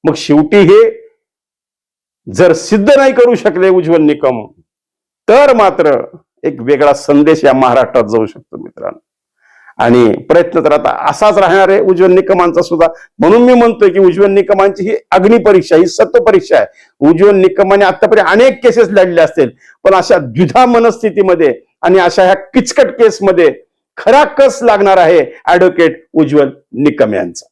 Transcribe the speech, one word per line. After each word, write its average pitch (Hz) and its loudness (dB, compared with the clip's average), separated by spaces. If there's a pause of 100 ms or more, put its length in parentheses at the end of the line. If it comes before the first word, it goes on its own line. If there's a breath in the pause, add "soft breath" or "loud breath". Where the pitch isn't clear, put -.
मग 151 -2
शेवटी 156 -2
हे 202 0 (1200)
जर 170 2
सिद्ध 202 -2
नाही 269 2
करू 240 2
शकले 185 -2
उज्ज्वल 170 0
निकम, 139 -2 (840)
तर 269 4
मात्र 170 0 (420)
एक 147 -8
वेगळा 139 0
संदेश 147 0
या 139 4
महाराष्ट्रात 127 0
जाऊ 110 -2
शकतो, - -20
मित्रांनो. - -16 (800 soft breath)
आणि 120 2
प्रयत्न 170 -2
तर - 0
आता - -2
असाच 208 0
राहणार 190 0
आहे 196 0
उज्ज्वल 185 2
निकमांचा 175 0
सुद्धा. 170 -2 (320 loud breath)
म्हणून 202 2
मी 254 4
म्हणतोय 233 2
की 175 -4
उज्ज्वल 196 2
निकमांची 196 -2
ही 214 -4 (140)
अग्निपरीक्षा, 190 2
ही 180 4
सत्वपरीक्षा - 0
आहे. 107 0 (340 soft breath)
उज्ज्वल 165 2
निकमाने 196 0
आतापर्यंत 185 0
अनेक 240 0
केसेस 233 0
लढल्या 185 2
असतील, 151 -2 (340 soft breath)
पण 190 2
अशा 185 0
द्विधा 156 0
मनस्थितीमध्ये 190 -2 (220)
आणि 190 0
अशा 180 0
ह्या 185 2
किचकट - -2
केसमध्ये 185 0 (420)
खरा 269 0
कस 277 -2
लागणार 202 2
आहे 165 0
ॲडव्होकेट 175 0
उज्ज्वल 147 0 (220)
निकम 139 -2
यांचा. 87 -10